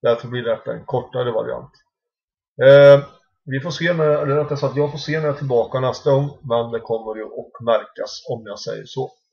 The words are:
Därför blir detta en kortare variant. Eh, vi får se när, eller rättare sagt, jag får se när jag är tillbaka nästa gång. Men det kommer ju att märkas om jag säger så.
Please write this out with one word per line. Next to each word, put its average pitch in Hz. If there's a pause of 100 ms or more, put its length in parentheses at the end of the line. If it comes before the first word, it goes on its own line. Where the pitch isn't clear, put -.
Därför 117
blir 120
detta 113
en 110
kortare 123
variant. 113 (920)
Eh, 143 (400)
vi 135
får 160
se 170
när, 156
eller 147
rättare 147
sagt, 135
jag 147
får 151
se 151
när 156
jag 143
är -
tillbaka 131
nästa 123
gång. 143 (120)
Men 117
det 113
kommer 110
ju 110
att -
märkas 107
om 113
jag 104
säger 107
så. 131 (220)